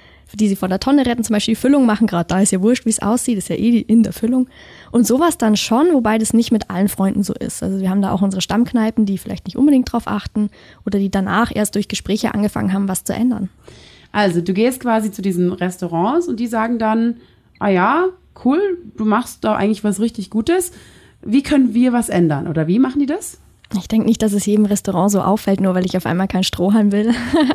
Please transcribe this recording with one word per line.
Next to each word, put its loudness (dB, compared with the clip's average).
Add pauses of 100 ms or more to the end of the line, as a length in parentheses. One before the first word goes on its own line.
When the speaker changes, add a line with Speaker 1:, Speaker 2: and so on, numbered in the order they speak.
(340)
Speaker 1:
die 0
sie 0
von -4
der -2
Tonne 2
retten, -2
zum -2
Beispiel 0
die -6
Füllung 4
machen, 2
grad -2
da 2
ist 2
ja 0
wurscht, 0
wie's -2
aussieht, -2
ist -8
ja -4
eh 0
die, 4
in 4
der 0
Füllung. 0 (420)
Und 2
sowas 2
dann 2
schon, 2
wobei 2
das -2
nicht 2
mit -2
allen 0
Freunden 0
so -4
ist. -10
Also -4
wir -2
haben 0
da -2
auch 0
unsere 0
Stammkneipen, 0
die -2
vielleicht -10
nicht -12
unbedingt 2
drauf -4
achten -4 (360)
oder 0
die 0
danach 0
erst -2
durch -4
Gespräche -4
angefangen -2
haben, -2
was -6
zu -4
ändern. -2 (640)
Speaker 2:
Also 0
du -2
gehst 0
quasi 0
zu -12
diesen 0
Restaurants -2
und -4
die -4
sagen -2
dann, 0 (420)
„Ah -2
ja, 2 (380)
cool, 2 (360)
du -4
machst -2
da 0
eigentlich -2
was -2
richtig -4
Gutes. -2 (520)
Wie 2
können 2
wir 2
was 0
ändern?“ 0
Oder 0
wie 2
machen 2
die 0
das? -6 (360)
Speaker 1:
Ich -4
denk 2
nicht, 2
dass 0
es 0
jedem 2
Restaurant 0
so 2
auffällt, 0
nur 2
weil 0
ich -4
auf -4
einmal -2
kein -2
Strohhalm 2
will. 2 (400)